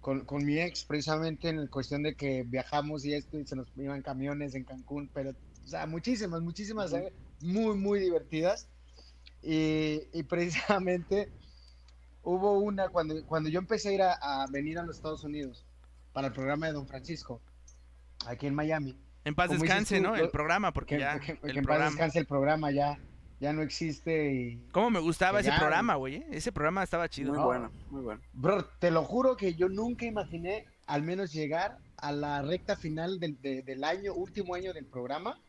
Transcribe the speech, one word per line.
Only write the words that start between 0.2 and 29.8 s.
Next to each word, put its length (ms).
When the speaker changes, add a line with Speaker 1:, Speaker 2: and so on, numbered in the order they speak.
Speaker 1:
con 200
mi 140
ex, 240
precisamente 640
en 160
la 60
cuestión 340
de 120
que 280
viajamos 640
y 80
esto, 260
y 80
se 80
nos 220
iban 240
camiones 520
en 120
Cancún, 480
pero, 160
o 380
sea, 180
muchísimas, 560
muchísimas, 500
Speaker 2:
Ujú. 120
Speaker 1:
eh, 100
muy, 380
muy 240
divertidas. 680
Y, 600
y 120
precisamente 1080
hubo 360
una, 300
cuando, 360
cuando 240
yo 100
empecé 300
a 40
ir 80
a, 120
a 40
venir 320
a 40
los 140
Estados 260
Unidos 420
para 140
el 60
programa 340
de 60
Don 140
Francisco, 540
aquí 220
en 80
Miami. 420
Speaker 3:
En 100
paz 120
Speaker 1:
Como 140
dices 160
Speaker 3:
descanse, 200
Speaker 1:
tú, 60
Speaker 3:
¿no? 120
Speaker 1:
lo 80
Speaker 3:
El 60
programa, 440
porque 220
Speaker 1:
que, 60
Speaker 3:
ya 180
Speaker 1:
que, 140
Speaker 3:
el 60
Speaker 1:
que 200
en 60
Speaker 3:
programa. 200
Speaker 1:
paz 80
descanse 260
el 60
programa, 460
ya, 260
ya 140
no 80
existe 720
y 240
Speaker 3:
Cómo 200
me 80
gustaba 400
Speaker 1:
que 40
Speaker 3:
ese 80
Speaker 1:
ya, 80
Speaker 3:
programa, 360
güey, 220
¿eh? 140
Ese 200
programa 320
estaba 260
chido. 200
Speaker 2:
Muy 100
Speaker 1:
No. 60
Speaker 2:
bueno, 260
muy 120
bueno. 200
Speaker 1:
Bro, 320
te 120
lo 120
juro 340
que 180
yo 140
nunca 360